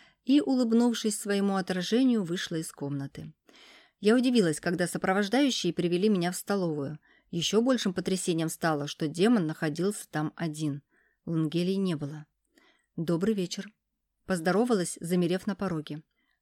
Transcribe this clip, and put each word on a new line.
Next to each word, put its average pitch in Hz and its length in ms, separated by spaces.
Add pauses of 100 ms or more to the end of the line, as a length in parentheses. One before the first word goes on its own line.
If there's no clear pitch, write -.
(240)
и, 285 160
улыбнувшись 233 800
своему 202 380
отражению, 202 680
вышла 170 320
из 160 160
комнаты. 143 600 (680)
Я 208 140
удивилась, 240 460
когда 175 260
сопровождающие 196 840
привели 175 360
меня 180 240
в 185 40
столовую. 156 640 (320)
Еще 185 320
большим 240 300
потрясением 180 560
стало, 151 380
что 156 220
демон 180 380
находился 170 640
там 151 260
один. 151 460 (420)
Лангелии 165 500
не 185 220
было. 151 300 (680)
«Добрый 170 380
вечер». 190 340 (580)
Поздоровалась, 185 720
замерев 180 460
на 202 100
пороге. 156 460 (400)